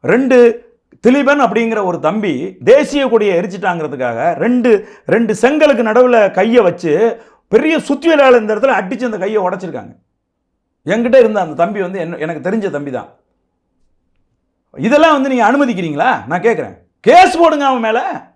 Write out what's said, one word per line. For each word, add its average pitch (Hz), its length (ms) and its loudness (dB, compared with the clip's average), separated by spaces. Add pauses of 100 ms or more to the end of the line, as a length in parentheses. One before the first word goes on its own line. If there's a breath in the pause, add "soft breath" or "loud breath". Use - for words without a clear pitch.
ரெண்டு 254 320 2 (680)
திலீபன் 285 360 2
அப்படிங்கிற 226 440 -2
ஒரு 175 160 -4
தம்பி 196 320 -2 (320)
தேசிய 277 440 2
கொடியை 208 280 0
எரிச்சிட்டாங்கிறதுக்காக 165 840 -4 (140)
ரெண்டு, 233 380 0 (360 loud breath)
ரெண்டு 214 280 0
செங்கலுக்கு 277 480 2
நடுவுல 240 360 2 (120)
கையை 220 320 2
வச்சு 175 300 -2 (560 soft breath)
பெரிய 294 300 2
சுத்தியலால 277 640 2
இந்த 214 140 -6
இடத்துல 214 220 0
அடிச்சு 196 320 -6
அந்த 214 100 -8
கையை 208 240 -2
உடைச்சிருக்காங்க. 180 500 -8 (960)
என்கிட்ட 226 300 0
இருந்த 214 240 4
அந்த 156 140 -6
தம்பி 190 260 -4
வந்து 190 180 -6
என்ன-, 170 200 -8
எனக்கு 156 320 -8
தெரிஞ்ச 202 200 -4
தம்பி 147 200 -8
தான். 120 200 -12 (1600)
இதெல்லாம் 294 420 2
வந்து 269 160 -2
நீங்க 240 140 0
அனுமதிக்கிறீங்களா? 214 640 -2 (140)
நான் 180 200 -4
கேட்குறேன், 151 300 -4 (240)
கேஸ் 349 400 4
போடுங்க 302 260 2
அவன் 247 220 -2
மேல. 226 120 0 (360)